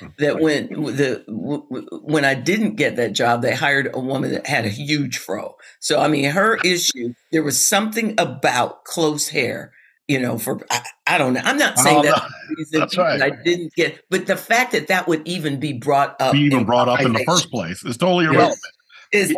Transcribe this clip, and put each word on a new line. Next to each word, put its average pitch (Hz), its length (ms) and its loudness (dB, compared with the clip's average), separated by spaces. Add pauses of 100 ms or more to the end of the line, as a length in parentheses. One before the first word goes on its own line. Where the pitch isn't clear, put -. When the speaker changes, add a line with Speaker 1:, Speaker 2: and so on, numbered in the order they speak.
(200)
Speaker 1:
that 143 200 0
when 151 300 2
the, 139 580 -2
w-, 113 420 -6
w-, - 180 -10 (160)
when 151 200 2
I 135 120 4
didn't 196 400 0
get 120 220 0
that 113 160 0
job, 120 280 2
they 120 140 0
hired 139 380 0
a - 60 -4
woman 131 320 -4
that - 160 -4
had 135 160 -2
a 110 60 -2
huge 143 480 -4
fro. - 380 -8 (260)
So, 147 180 0
I 143 80 2
mean, 143 240 2
her 208 320 2
issue, 165 500 -2 (180)
there 160 120 2
was - 240 0
something 220 500 0
about 127 680 0
close 151 420 0
hair, 127 460 -4 (340)
you 139 100 2
know, 123 200 -2
for, 131 240 -6 (100)
I, 120 100 0 (260)
I 170 100 2
don't 131 160 2
know. 123 100 0
I'm 269 140 0
not 277 200 0
saying 147 200 6
Speaker 2:
Oh, 147 60 6
Speaker 1:
that's 143 180 4
Speaker 2:
no. - 60 -12 (200)
Speaker 1:
the 156 100 -6
reason 156 220 -2
Speaker 2:
That's - 180 -2
right. 160 240 2
Speaker 1:
I 139 80 2 (140)
didn't 170 320 -2
get, 156 340 -2
but 180 180 -2
the 190 100 0
fact 247 340 0
that - 160 -2
that 180 220 0
would 156 180 -2
even 151 320 -4
be 143 140 -4
brought 139 480 0
up 131 100 4
Speaker 2:
Be 139 80 4
even 143 200 4
Speaker 1:
in 110 60 2
Speaker 2:
brought 123 220 4
up 123 140 2
in 127 100 4
the 113 140 0
Speaker 1:
conversation - 0 - (100)
Speaker 2:
first - 160 0
place. 92 340 -6
It's 120 120 -6
totally 175 260 2
Speaker 1:
is, 160 80 2
Speaker 2:
irrelevant. - 280 4 (520)
Speaker 1:
is 202 200 2
Speaker 3:
Yeah. - 60 0